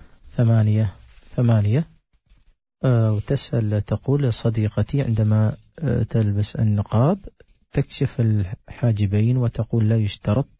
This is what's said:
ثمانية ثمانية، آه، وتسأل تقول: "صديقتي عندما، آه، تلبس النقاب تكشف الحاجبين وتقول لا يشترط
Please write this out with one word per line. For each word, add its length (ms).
ثمانية 560
ثمانية، 520
آه، 300
وتسأل 680
تقول: 520
"صديقتي 680
عندما، 540
آه، 240
تلبس 520
النقاب 640
تكشف 480
الحاجبين 1160
وتقول 520
لا 80
يشترط 500